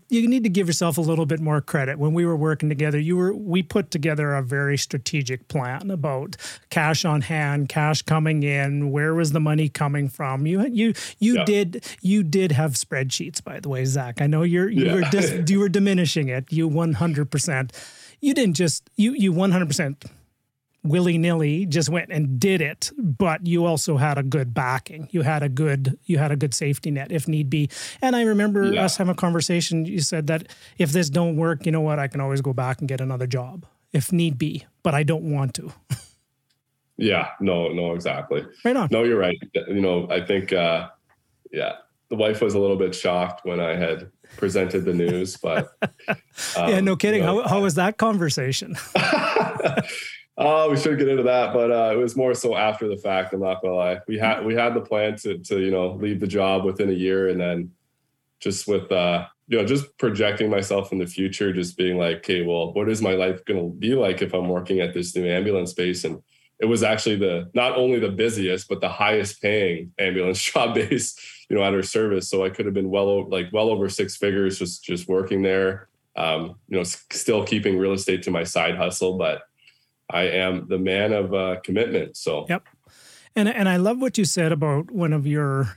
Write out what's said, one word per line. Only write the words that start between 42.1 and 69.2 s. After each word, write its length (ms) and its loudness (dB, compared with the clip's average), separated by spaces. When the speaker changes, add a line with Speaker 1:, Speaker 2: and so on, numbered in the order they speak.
Speaker 2:
the 60 -2
wife 260 2
was 100 2
a 60 0
little 180 2
bit 180 0
shocked 480 -2
when 160 -4
I 160 -2
had 360 -4
presented 480 0
the 80 0
news, 460 0
but, 400 -2
Speaker 1:
<laughs> 300 -6
Yeah, 200 2
Speaker 2:
um, 80 2
Speaker 1:
no 120 2
kidding. 240 2
Speaker 2:
you 60 2
know, 160 2
Speaker 1:
How, 60 -2
how 140 2
was 140 0
that 200 0
conversation? 800 0
<laughs> 0 -
Speaker 2:
<laughs> 840 0
Oh, 280 4
we 80 2
should 200 0
get 100 2
into 160 2
that, 280 2
but, 180 4
uh, 220 4
it 60 2
was 180 0
more 160 2
so 240 0
after 320 0
the 80 -2
fact. 380 -2
I'm 60 -2
not 200 -2
gonna 140 -2
lie. 240 0
We 80 -4
had, 260 0
we 120 0
had 180 2
the 80 0
plan 360 0
to, 200 -6
to, 240 -4
you 100 0
know, 300 0
leave 180 -2
the 80 -2
job 380 0
within 240 0
a 60 2
year, 340 0
and 100 0
then 340 -4
just 280 -4
with, 240 0
uh, 360 0
you 100 2
know, 80 2
just 320 -2
projecting 500 0
myself 440 -2
in 60 -2
the 80 -2
future, 460 -2
just 240 -4
being 220 0
like, 200 0
"Okay, 220 -2
well, 320 -2
what 160 0
is 140 0
my 100 2
life 320 0
gonna 240 -2
be 260 -2
like 280 2
if 100 -2
I'm 160 0
working 320 0
at 140 -2
this 200 -6
new 120 -2
ambulance 480 0
base?" 300 -2
And 180 -8
it 80 0
was 160 2
actually 340 2
the, 360 -2
not 240 0
only 220 2
the 120 0
busiest, 560 -2
but 140 -4
the 80 -2
highest 540 0